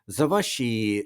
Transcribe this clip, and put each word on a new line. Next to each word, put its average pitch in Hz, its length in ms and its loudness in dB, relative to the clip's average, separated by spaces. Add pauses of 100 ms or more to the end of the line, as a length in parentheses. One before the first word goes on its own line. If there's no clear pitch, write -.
за 135 200 0
ваші 113 800 0